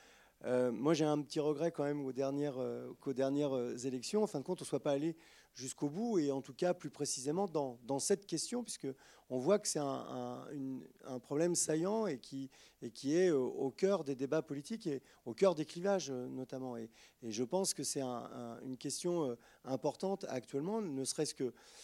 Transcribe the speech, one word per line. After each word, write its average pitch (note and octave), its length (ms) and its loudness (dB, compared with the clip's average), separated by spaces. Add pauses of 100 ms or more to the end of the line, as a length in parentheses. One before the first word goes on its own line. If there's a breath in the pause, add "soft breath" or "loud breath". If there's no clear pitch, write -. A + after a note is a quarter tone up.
(440 soft breath)
Euh, B2+ 280 4
moi, C#3 220 4
j'ai D#3 100 4
un D3+ 160 4
petit D3 180 -4
regret D3+ 320 2
quand D3+ 140 -2
même C#3+ 220 0
aux C3 60 -2
dernières, C#3 460 0
euh, B2 420 -4
qu'aux C#3 120 -2
dernières, C3+ 420 2
euh, A#2+ 220 0
élections, B2+ 460 0
en G#3 40 4
fin D3+ 140 -2
de B2+ 40 -4
compte, F3+ 180 -4
on - 20 -10
ne - 40 -10
soit C#3 140 0
pas D3 100 2
allé D#3 240 0 (380 soft breath)
jusqu'au C3+ 360 -4
bout, G#3+ 280 0
et C#3+ 140 4
en C3+ 80 0
tout B2 140 -10
cas, F3 180 2
plus F3 160 -6
précisément, D3 580 -2
dans, C#3+ 380 -2
dans C3+ 140 0
cette G3+ 260 2
question, A#3 400 -4
puisque - 240 -8 (400 soft breath)
on B2+ 100 0
voit F3 200 4
que G3+ 100 -6
c'est - 100 0
un, D3 60 0
un, B2+ 680 -6
une, C3+ 320 -6 (220)
un C3 140 -6
problème E3 360 2
saillant F#3 520 2
et C#3+ 120 -2
qui, C3+ 320 -8 (300 soft breath)
et A#2 100 -6
qui C3+ 240 0
est F3+ 160 8
au, C3 180 6
au C3 220 0
cœur F#3+ 320 4
des C#3 140 -2
débats C#3 240 2
politiques D3+ 460 -6
et C#3 160 -2 (240 soft breath)
au A#2 80 -4
cœur F#3 200 6
des D3+ 120 -2
clivages, F3 440 0
euh, B2+ 180 -4
notamment. C3 500 -6
Et, A2+ 120 -8 (320 soft breath)
et A#2 80 -4
je A2 140 0
pense F3+ 300 2
que D3 100 -6
c'est - 160 -2
un, C3 80 0
un, A#2+ 540 -8
une C3 160 -8
question, E3+ 460 0
euh, A#2+ 120 0 (280 soft breath)
importante D3+ 640 -2
actuellement, C#3+ 520 -2
ne C#3 240 -2
serait-ce D3 300 -2
que B2+ 180 -2 (320 soft breath)